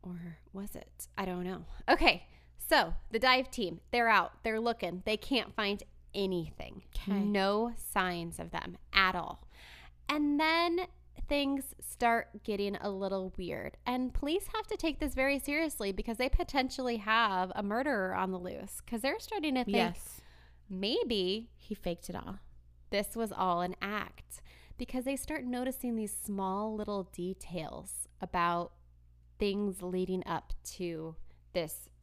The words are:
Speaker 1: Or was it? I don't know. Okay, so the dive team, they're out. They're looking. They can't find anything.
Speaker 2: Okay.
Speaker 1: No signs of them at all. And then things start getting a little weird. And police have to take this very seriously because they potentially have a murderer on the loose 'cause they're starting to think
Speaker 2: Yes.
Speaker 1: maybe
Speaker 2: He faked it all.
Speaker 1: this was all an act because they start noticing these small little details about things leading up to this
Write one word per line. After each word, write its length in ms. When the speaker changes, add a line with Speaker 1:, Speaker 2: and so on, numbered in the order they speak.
Speaker 1:
Or 360
was 220
it? 320
I 80
don't 180
know. 220
Okay, 380
so 360
the 80
dive 320
team, 300
they're 160
out. 360
They're 160
looking. 460
They 120
can't 360
find 300
anything. 720
Speaker 2:
Okay. 240
Speaker 1:
No 560
signs 640
of 120
them 260
at 220
all. 320
And 320
then 480
things 540
start 600
getting 340
a 120
little 480
weird. 380
And 280
police 420
have 120
to 100
take 220
this 140
very 260
seriously 520
because 260
they 120
potentially 680
have 560
a 100
murderer 520
on 160
the 80
loose 400
'cause 220
they're 180
starting 360
to 100
think 100
Speaker 2:
Yes. 460
Speaker 1:
maybe 880
Speaker 2:
He 180
faked 340
it 60
all. 240
Speaker 1:
this 260
was 160
all 260
an 220
act 600
because 260
they 140
start 260
noticing 520
these 200
small 580
little 300
details 1040
about 500
things 460
leading 420
up 280
to 520
this 360